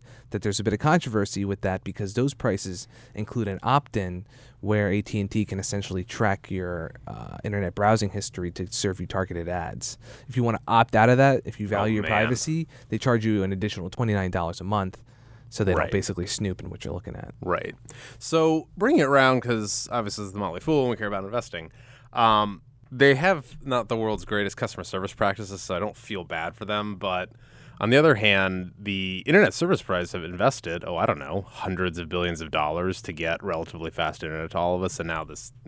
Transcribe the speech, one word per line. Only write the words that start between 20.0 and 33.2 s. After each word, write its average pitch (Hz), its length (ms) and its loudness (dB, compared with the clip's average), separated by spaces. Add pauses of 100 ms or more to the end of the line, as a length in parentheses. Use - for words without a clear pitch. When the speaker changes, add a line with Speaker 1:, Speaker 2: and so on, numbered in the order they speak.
Speaker 2:
this 101 60 -8
is 95 40 -12
the 104 60 -8
Motley 92 220 -4
Fool 151 220 2
and 123 80 2
we 107 60 -2
care 107 120 -4
about 98 160 -4
investing, 98 460 -6 (440)
um, 107 480 6 (280)
they 135 260 6
have 160 400 0 (100)
not 123 220 0
the 117 80 0
world's 110 280 -2
greatest 104 320 -2
customer 95 280 -6
service 95 280 -6
practices, 98 480 -2
so - 160 -6
I - 40 -2
don't 107 160 -6
feel 92 280 -8
bad 82 300 -6
for 110 100 -12
them, 104 300 -4
but 92 360 -4 (500)
on 110 100 2
the 127 80 6
other 151 160 8
hand, 95 640 2
the 95 480 -4
internet 160 260 6
service 175 300 0
providers 90 300 -2
have 87 120 -6
invested, 87 600 -2
oh, 87 100 -4
I 87 80 2
don't 101 140 0
know, 78 280 -6
hundreds 90 520 -4
of 85 100 -8
billions 87 320 -2
of 80 100 -10
dollars 80 520 -2
to - 100 -10
get 82 300 -4